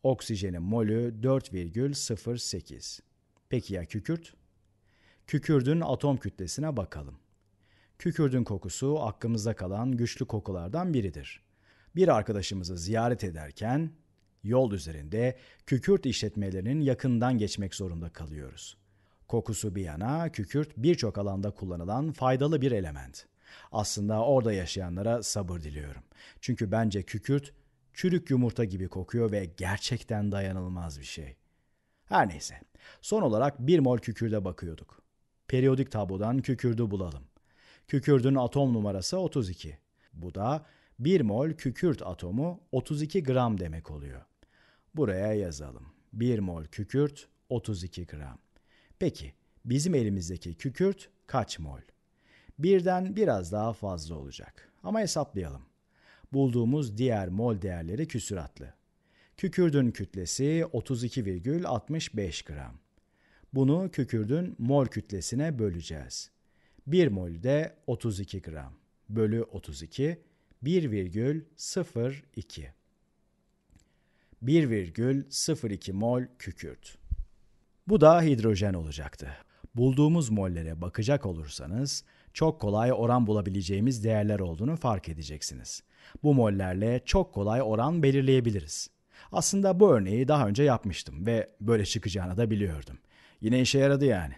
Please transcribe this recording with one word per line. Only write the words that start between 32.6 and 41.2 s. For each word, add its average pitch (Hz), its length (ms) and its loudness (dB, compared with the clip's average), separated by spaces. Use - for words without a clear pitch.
son 214 220 -2
olarak 123 440 0
bir 175 120 6
mol 123 200 4
kükürde 107 460 -2
bakıyorduk. - 580 -10
Periyodik 131 420 2
tablodan 104 480 -2
kükürdü 120 520 0
bulalım. 85 340 -6
Kükürdün 135 460 4
atom 131 400 2
numarası 104 440 -2
otuz 147 320 -2
iki. 76 320 -14
Bu 87 220 -12
da 131 320 -4
bir 160 220 4